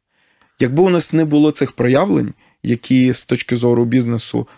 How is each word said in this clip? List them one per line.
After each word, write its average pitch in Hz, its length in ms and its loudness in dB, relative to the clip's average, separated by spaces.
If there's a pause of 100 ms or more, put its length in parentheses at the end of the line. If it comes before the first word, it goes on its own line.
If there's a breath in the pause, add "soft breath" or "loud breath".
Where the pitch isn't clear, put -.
(580)
Якби 135 240 0
у 190 60 4
нас 175 240 0
не 160 120 2
було 147 260 2
цих 143 220 -4
проявлень, 131 640 0 (280 soft breath)
які 127 520 0
з - 120 -6
точки 127 300 -4
зору 120 280 2
бізнесу 117 720 -2